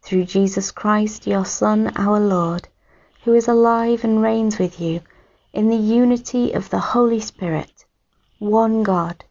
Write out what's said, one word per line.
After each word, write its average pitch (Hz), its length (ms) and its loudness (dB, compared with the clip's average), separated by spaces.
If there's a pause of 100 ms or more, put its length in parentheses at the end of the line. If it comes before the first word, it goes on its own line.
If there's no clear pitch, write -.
Through 185 240 -2
Jesus 196 460 -2
Christ, 214 560 -2
your 196 180 0
Son, 214 520 0
our 202 220 0
Lord, 175 480 -2 (560)
who 233 100 2
is 233 160 4
alive 233 560 2
and 220 160 2
reigns 220 360 0
with 180 220 -4
you 165 220 -4 (500)
in 214 160 0
the 226 80 2
unity 240 800 0
of 196 160 -6
the 190 100 -4
Holy 233 400 0
Spirit, - 680 -8 (540)
one 220 440 2
God 175 480 -2